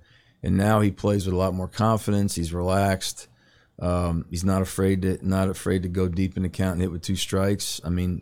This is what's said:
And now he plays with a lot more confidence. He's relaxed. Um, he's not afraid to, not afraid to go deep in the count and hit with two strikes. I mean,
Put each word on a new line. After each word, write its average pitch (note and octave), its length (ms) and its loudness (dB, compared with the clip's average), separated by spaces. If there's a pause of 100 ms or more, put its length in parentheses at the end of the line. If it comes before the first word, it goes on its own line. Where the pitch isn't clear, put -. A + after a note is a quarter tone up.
(440)
And F#2 120 2
now G#2+ 240 4
he G#2 120 4
plays G2+ 340 0
with F#2 80 0
a F2+ 40 0
lot F#2 180 2
more F#2 120 -4
confidence. G#2 680 0
He's E2+ 180 -4
relaxed. F#2+ 720 0 (520)
Um, F2 500 0
he's F2 140 -6
not F#2+ 180 2
afraid F#2+ 400 2
to, F#2 160 0 (100)
not F#2+ 220 2
afraid F#2 320 0
to F2 80 -4
go F#2 180 0
deep F#2 300 -2
in F#2+ 60 0
the F2+ 60 0
count F#2+ 240 -2
and E2+ 80 -2
hit F2+ 100 0
with E2+ 100 -8
two G2 140 -2
strikes. G2 680 -2
I E2+ 60 -6
mean, F2+ 320 -2